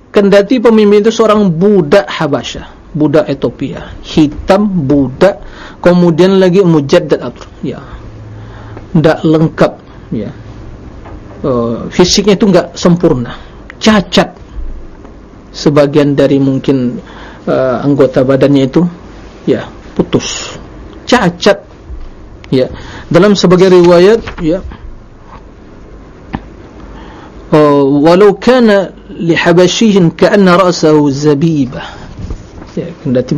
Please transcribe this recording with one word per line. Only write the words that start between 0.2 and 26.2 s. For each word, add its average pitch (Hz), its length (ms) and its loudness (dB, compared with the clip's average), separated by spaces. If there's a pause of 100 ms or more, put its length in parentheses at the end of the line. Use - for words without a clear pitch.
pemimpin 214 400 4
itu 220 80 2
seorang 214 400 2
budak 190 560 2
Habasyah, - 640 -6 (240)
budak 151 320 0
Ethiopia, - 640 -8 (100)
hitam, 185 840 0
budak, 143 560 0 (400)
kemudian 175 560 2
lagi 185 240 2
mujaddad 156 560 2
atur. - 260 -12 (140)
Ya. - 240 -10 (1120)
Ndak 160 320 2
lengkap, 156 460 0 (420)
ya. 107 160 -8 (1120)
Eh, 117 320 -2 (140)
fisiknya 190 480 2
itu 226 80 2
nggak 175 260 0
sempurna, 165 640 0 (420)
cacat. - 560 0 (1160)
Sebagian 143 640 2
dari 139 260 2
mungkin, 131 560 -2 (480)
eh, 131 400 -2
anggota 139 380 2
badannya 135 420 2
itu, 135 160 0 (640)
ya, 110 220 -2 (260)
putus, - 640 -6 (480)
cacat. 196 560 0 (880)
Ya. 131 220 0 (400)
Dalam 190 260 4
sebagian 180 400 4
riwayat, 175 420 4 (220)
ya, 175 220 -4 (3000)